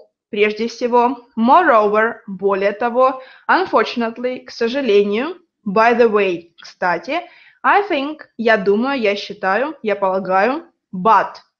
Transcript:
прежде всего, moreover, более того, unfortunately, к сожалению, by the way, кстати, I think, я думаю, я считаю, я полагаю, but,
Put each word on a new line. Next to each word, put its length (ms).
прежде 380
всего, 500
moreover, 840
более 460
того, 500
unfortunately, 960
к 60
сожалению, 840
by 320
the 100
way, 440
кстати, 600
I 260
think, 320
я 200
думаю, 420
я 160
считаю, 680
я 140
полагаю, 680
but, 440